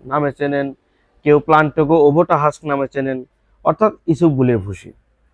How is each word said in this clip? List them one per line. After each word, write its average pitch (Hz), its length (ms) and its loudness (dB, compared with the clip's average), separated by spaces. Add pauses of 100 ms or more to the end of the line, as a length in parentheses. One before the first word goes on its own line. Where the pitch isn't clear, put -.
নামে 139 280 -4
চেনেন, 139 420 -6 (500)
কেউ 147 140 4
প্লান্টোগো 156 580 0 (100)
ওবোটা 165 300 2
হাস্ক 147 280 -2
নামে 139 300 -4
চেনেন, 135 300 -6 (400)
অর্থাৎ 196 280 0 (140)
ইসুপ 165 260 2
গুলের 123 260 0
ভুসি। 95 340 -12 (420)